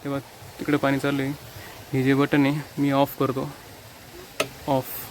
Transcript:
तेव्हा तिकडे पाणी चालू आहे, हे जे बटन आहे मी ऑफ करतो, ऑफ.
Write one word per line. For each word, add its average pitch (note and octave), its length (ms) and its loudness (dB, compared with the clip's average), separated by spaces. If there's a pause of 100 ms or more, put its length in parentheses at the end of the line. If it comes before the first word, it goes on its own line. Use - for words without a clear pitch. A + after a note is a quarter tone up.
तेव्हा C#3 160 -2 (400)
तिकडे D3 180 2
पाणी C#3 220 2
चालू C#3+ 220 0
आहे, C3+ 100 -2 (640)
हे C3+ 100 2
जे C3+ 100 6
बटन C#3+ 320 6
आहे D3 360 -2
मी C#3+ 100 4
ऑफ C#3 280 2
करतो, C3+ 300 0 (1160)
ऑफ. C3+ 180 0 (260)